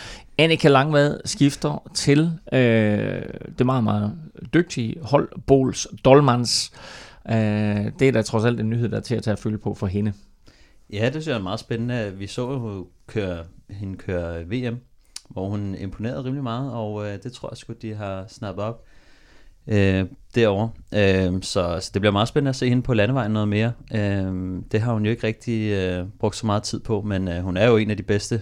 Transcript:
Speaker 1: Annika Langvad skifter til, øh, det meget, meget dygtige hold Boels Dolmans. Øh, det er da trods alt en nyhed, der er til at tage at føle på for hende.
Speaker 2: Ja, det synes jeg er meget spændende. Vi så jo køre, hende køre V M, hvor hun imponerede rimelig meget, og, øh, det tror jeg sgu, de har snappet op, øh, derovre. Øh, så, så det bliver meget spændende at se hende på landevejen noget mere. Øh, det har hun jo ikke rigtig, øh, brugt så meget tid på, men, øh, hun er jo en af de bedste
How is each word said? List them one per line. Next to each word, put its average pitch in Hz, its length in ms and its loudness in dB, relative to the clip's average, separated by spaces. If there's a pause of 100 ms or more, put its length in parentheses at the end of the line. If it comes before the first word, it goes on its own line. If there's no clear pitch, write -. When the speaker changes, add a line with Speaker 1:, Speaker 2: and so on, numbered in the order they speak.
(380)
Speaker 1:
Annika 160 300 4
Langvad 147 580 4
skifter 147 580 0 (100)
til, 151 380 4 (220)
øh, 107 680 2 (360)
det 127 80 4
meget, 127 180 2
meget 104 280 0 (420)
dygtige 120 480 0
hold 143 280 0 (180)
Boels 135 400 4 (180)
Dolmans. 131 680 6 (580)
Øh, 117 60 2 (640)
det - 80 4
er 135 40 6
da 117 100 2
trods 110 240 0
alt 120 140 0
en 110 100 -2
nyhed, 117 200 -2
der 107 80 -2
er 107 40 -2
til 120 140 -4
at 101 80 -2
tage 113 100 0
at 98 60 -4
føle 107 180 -4
på 104 160 -6
for - 140 -4
hende. 101 260 -2 (800)
Speaker 2:
Ja, 104 120 -2
det 131 80 0
synes 156 140 -6
jeg 139 80 -2
er 110 80 -4
meget 95 160 -6
spændende. 117 580 -4
Vi 98 100 -10
så - 140 -8 (100)
jo 107 360 -8 (200)
køre, 95 300 -4 (320)
hende 95 280 -10
køre 85 520 -6
V 123 220 -4
M, 120 60 -8 (520)
hvor 98 200 -6
hun 101 300 -4
imponerede 110 440 -8
rimelig 131 200 -4
meget, 123 280 -4
og, 107 360 -6
øh, 101 160 -8
det 120 100 -10
tror - 180 -12
jeg 127 60 -14
sgu, - 240 -14
de 110 120 -8
har 98 340 -8
snappet 98 380 -8
op, 117 160 -8 (840)
øh, 95 380 4 (300)
derovre. 110 340 4 (240)
Øh, 95 480 4
så, 87 400 -2
så - 120 -12
det 98 80 2
bliver 104 100 6
meget 104 160 4
spændende 139 220 0
at 131 60 -2
se 127 140 0
hende 123 140 2
på 131 100 0
landevejen 110 380 2
noget 107 160 0
mere. 107 240 2 (220)
Øh, 95 680 -2 (100)
det 110 100 2
har 117 120 0
hun 107 120 0
jo 107 60 2
ikke 117 160 -2
rigtig, 110 440 -2
øh, 92 340 -2 (140)
brugt 107 160 -2
så - 100 -8
meget 104 180 0
tid - 160 -6
på, 107 220 -2
men, 95 260 -2
øh, 87 160 -4
hun 90 140 -2
er 101 100 4
jo 117 100 6
en 107 140 2
af 104 60 -2
de 98 60 -8
bedste 104 380 -2